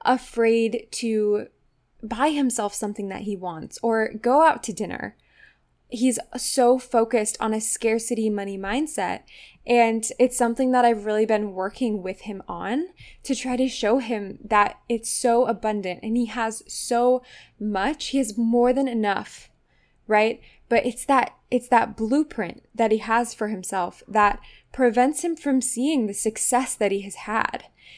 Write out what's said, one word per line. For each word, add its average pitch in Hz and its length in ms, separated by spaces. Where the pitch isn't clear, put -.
afraid 233 880
to 214 560
buy 226 260
himself 247 440
something 208 360
that 196 120
he 202 140
wants 170 460
or 220 380
go 262 220
out 320 220
to 214 100
dinner. 180 420
He's 240 300
so 254 420
focused 226 600
on 220 140
a 220 60
scarcity 220 680
money 196 280
mindset. 196 640
And 226 360
it's 247 200
something 247 340
that 247 140
I've 220 200
really 214 200
been 208 280
working 208 480
with 185 200
him 202 260
on 196 400
to 269 120
try 254 220
to 262 100
show 233 320
him 214 440
that 208 360
it's 226 200
so 240 360
abundant 208 560
and 220 160
he 240 100
has 226 400
so 247 540
much. 208 480
He 269 100
has 220 200
more 240 360
than 269 140
enough, 208 640
right? 214 340
But 233 160
it's - 200
that, 269 300
it's 247 160
that 226 300
blueprint 226 680
that 220 180
he 220 80
has 226 340
for 214 160
himself 185 580
that 208 320
prevents 247 520
him 339 120
from 269 260
seeing 254 460
the 202 60
success 240 600
that 202 200
he 196 80
has 196 140
had. - 500